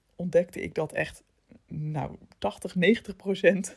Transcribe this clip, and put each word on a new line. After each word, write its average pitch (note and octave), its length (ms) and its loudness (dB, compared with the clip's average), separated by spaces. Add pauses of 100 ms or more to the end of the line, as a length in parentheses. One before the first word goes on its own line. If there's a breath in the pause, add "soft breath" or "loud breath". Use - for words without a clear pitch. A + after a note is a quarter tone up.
(160)
ontdekte F3+ 460 0
ik - 120 -8
dat D#3 180 -4
echt, - 300 -6 (460)
nou, D3+ 480 -6 (220)
tachtig, - 360 -6
negentig A3+ 420 2
procent G3 600 2